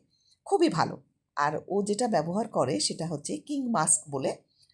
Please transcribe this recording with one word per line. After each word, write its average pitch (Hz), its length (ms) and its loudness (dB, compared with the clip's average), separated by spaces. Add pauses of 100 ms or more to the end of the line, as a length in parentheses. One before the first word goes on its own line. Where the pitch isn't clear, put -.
(440)
খুবই 349 240 4
ভালো। - 340 0 (340)
আর 147 320 0
ও 202 140 0
যেটা 208 260 0
ব্যবহার 180 400 0
করে 139 320 0
সেটা - 260 -2
হচ্ছে 170 300 -6
কিং 277 340 -6
মাস্ক 156 400 0
বলে, 139 260 -2 (380)